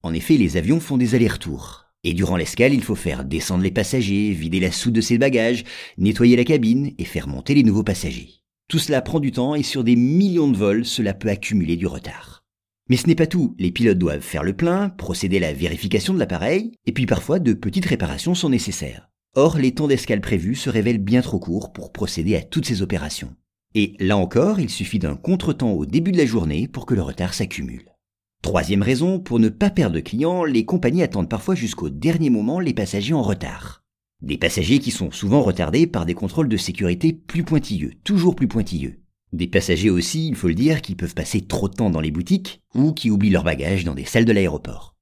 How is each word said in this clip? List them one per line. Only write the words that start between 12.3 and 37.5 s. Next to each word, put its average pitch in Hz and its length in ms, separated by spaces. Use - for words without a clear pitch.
Mais 127 80
ce - 100
n'est 165 80
pas 160 140
tout, 160 300
les 90 120
pilotes 101 280
doivent 76 220
faire - 220
le 95 120
plein, 175 340
procéder 95 480
à 95 40
la 80 120
vérification 85 600
de 190 60
l'appareil, 143 540
et - 60
puis 127 140
parfois 143 320
de 131 140
petites 95 340
réparations 92 480
sont 175 140
nécessaires. 95 600
Or, 151 240
les 131 140
temps 151 140
d'escale 123 340
prévus 101 360
se 135 140
révèlent 113 280
bien 107 240
trop 104 160
courts - 340
pour - 200
procéder 92 420
à 80 80
toutes - 240
ces 98 160
opérations. 90 520
Et 104 260
là 98 160
encore, 123 420
il 139 100
suffit - 300
d'un 76 160
contretemps 151 580
au 76 140
début 170 260
de 180 60
la 151 80
journée 92 400
pour - 180
que 131 100
le 95 80
retard 87 300
s'accumule. 65 600
Troisième 92 400
raison, 160 380
pour 120 180
ne 110 100
pas 202 220
perdre 113 240
de 82 60
clients, 170 420
les 127 220
compagnies 170 400
attendent 95 240
parfois 113 260
jusqu'au 98 360
dernier 147 380
moment 120 300
les 170 160
passagers 104 400
en 143 80
retard. - 600
Des - 160
passagers 98 440
qui 120 100
sont 85 220
souvent 120 300
retardés 95 440
par 90 200
des 87 80
contrôles 127 340
de 110 80
sécurité 92 560
plus 165 320
pointilleux, 147 480